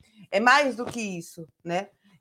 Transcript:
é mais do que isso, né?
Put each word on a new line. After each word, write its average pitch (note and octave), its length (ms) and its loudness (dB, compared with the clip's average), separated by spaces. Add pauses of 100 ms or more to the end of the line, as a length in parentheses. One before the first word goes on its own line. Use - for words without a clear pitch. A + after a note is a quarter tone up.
(300)
é G3 120 2
mais B3+ 340 4
do A#3+ 80 -8
que A#3+ 160 -10
isso, F3 480 -10 (160)
né? F3 240 -4 (340)